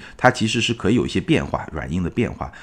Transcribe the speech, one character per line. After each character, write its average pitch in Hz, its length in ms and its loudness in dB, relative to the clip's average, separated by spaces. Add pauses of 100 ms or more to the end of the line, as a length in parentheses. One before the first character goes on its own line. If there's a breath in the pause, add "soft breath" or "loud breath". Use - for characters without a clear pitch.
(160 loud breath)
它 - 140 6
其 117 160 0
实 113 160 0
是 120 140 0
可 95 160 0
以 123 40 6
有 - 120 2
一 - 20 -4
些 95 100 0
变 107 240 2
化， - 280 -4
软 73 200 -6
硬 90 120 0
的 82 60 0
变 101 220 -2
化。 - 200 -10 (100 loud breath)